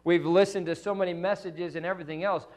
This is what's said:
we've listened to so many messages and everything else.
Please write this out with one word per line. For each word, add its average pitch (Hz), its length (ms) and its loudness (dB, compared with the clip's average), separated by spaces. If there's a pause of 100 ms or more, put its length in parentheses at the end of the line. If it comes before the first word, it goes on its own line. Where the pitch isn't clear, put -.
we've 165 220 4
listened 190 420 4
to 165 80 -2
so 202 180 -4
many 185 200 0
messages 175 640 -4
and 165 120 -6
everything 165 360 -6
else. 190 220 -2 (100)